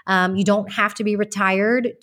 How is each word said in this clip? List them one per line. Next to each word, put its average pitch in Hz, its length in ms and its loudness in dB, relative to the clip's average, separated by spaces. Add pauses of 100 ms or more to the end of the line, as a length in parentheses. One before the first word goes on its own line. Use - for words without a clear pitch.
Um, 185 260 2
you 196 80 0
don't 202 300 0
have 208 220 -2
to 214 100 -6
be 208 100 0
retired 208 800 0 (100)